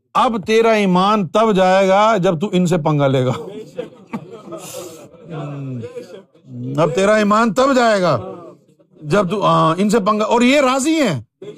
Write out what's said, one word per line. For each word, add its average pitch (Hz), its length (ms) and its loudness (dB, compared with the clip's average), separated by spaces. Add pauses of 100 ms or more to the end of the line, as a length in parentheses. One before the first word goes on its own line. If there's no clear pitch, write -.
(140)
اب 226 320 0
تیرا 226 240 4
ایمان 202 580 2
تب 220 260 2
جائے 190 340 4
گا 214 280 4
جب 175 240 0
تو 202 120 -4
ان 180 140 2
سے 170 120 0
پنگا 147 280 0
لے 131 200 2
گا۔ 123 60 0 (3500)
اب 160 140 0
تیرا 196 200 2
ایمان 214 400 2
تب 269 220 2
جائے 220 260 2
گا 151 180 0 (840)
جب 175 280 0
تو، 190 160 -4
ہاں، 165 320 2
ان 208 120 0
سے 226 100 2
پنگا، 214 240 0
اور 214 160 2
یہ 262 200 4
راضی 269 420 0
ہیں 151 200 -2 (360)